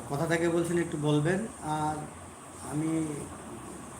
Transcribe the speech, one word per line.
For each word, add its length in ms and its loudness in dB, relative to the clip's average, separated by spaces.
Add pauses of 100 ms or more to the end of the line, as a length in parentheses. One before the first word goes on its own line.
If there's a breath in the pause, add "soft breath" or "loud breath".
কোথা 180 2
থেকে 220 4
বলছেন 300 4
একটু 240 0
বলবেন। 440 4 (160)
আর 340 0 (760)
আমি 440 0 (840)